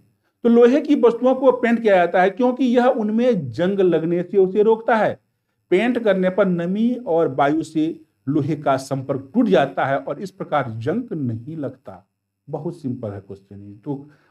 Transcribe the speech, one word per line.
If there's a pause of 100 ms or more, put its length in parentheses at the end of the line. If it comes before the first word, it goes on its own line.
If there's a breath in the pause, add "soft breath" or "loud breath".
(440)
तो
लोहे
की
वस्तुओं
को
पेंट
किया
जाता
है
क्योंकि
यह
उनमें
जंग
लगने
से
उसे
रोकता
है। (520)
पेंट
करने
पर
नमी
और
वायु
से (280)
लोहे
का
संपर्क
टूट
जाता
है
और
इस
प्रकार
जंग
नहीं
लगता। (440)
बहुत
सिंपल
है
क्वेश्चन,
ये
तो (240 loud breath)